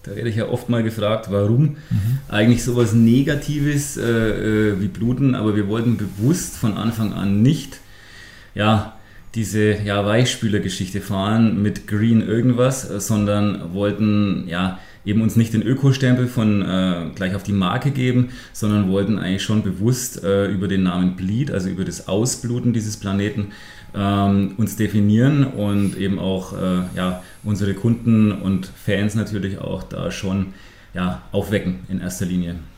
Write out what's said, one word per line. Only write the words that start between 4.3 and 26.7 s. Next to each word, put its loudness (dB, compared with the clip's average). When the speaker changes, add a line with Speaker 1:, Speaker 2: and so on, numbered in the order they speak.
Speaker 1:
äh, -2
wie 0
Bluten, 0
aber 0
wir 0
wollten 0
bewusst -2
von -2
Anfang -2
an 0
nicht, 2
ja, 2
diese, 0
ja, 0
Weichspüler-Geschichte 0
fahren 2
mit -2
Green 2
irgendwas, 2
äh, -6
sondern 0
wollten, 0
ja, -4
eben 2
uns 2
nicht 2
den 2
Öko-Stempel 2
von, 2
äh, -2
gleich -2
auf -6
die -4
Marke 0
geben, 2
sondern 0
wollten 0
eigentlich -2
schon 0
bewusst, -2
äh, 2
über -2
den 2
Namen 0
Bleed, -2
also -2
über -4
das -8
Ausbluten 0
dieses -2
Planeten, -2
ähm, 2
uns -2
definieren 4
und 0
eben -2
auch, -4
äh, 0